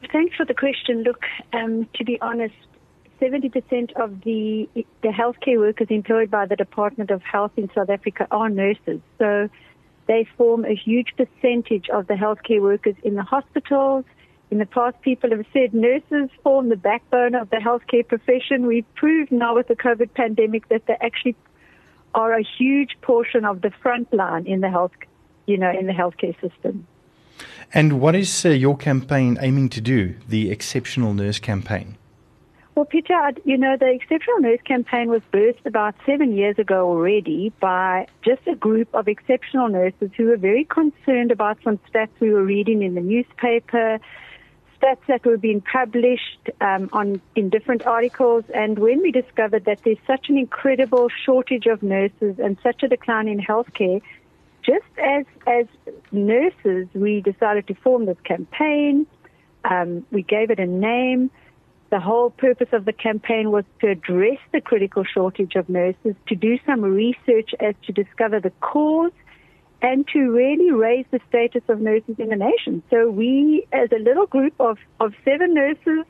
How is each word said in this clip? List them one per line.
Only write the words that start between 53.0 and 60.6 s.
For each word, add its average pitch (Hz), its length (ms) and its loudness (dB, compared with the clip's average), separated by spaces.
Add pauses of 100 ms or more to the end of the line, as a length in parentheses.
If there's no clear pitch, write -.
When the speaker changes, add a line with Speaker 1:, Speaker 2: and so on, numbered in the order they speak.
Speaker 1:
in 208 120 -2
healthcare, 208 640 -2 (600)
just 320 220 2 (120)
as, 277 280 0 (200)
as 240 220 2 (440)
nurses, 202 840 0
we 208 260 0
decided 202 460 -2
to 190 80 -8
form 247 320 0
this 180 160 -4
campaign. 294 840 0 (580)
Um, 175 480 -2
we 202 120 -2
gave 214 260 0
it 214 100 0